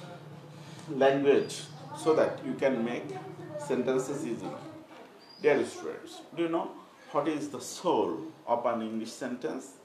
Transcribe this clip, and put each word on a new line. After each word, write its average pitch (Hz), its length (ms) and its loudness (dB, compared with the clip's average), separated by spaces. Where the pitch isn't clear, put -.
language 139 720 6
so - 180 4
that - 300 4
you 127 100 -4
can 123 300 2
make 123 200 -4
sentences 131 680 0
easily. 95 240 -4
Dear 135 240 4
students, - 560 -8
do 170 80 0
you 165 40 0
know 180 220 0
what 147 160 0
is 147 200 -2
the 123 120 -8
soul 98 600 0
of 120 200 2
an 117 160 2
English 110 300 -4
sentence? 123 600 -6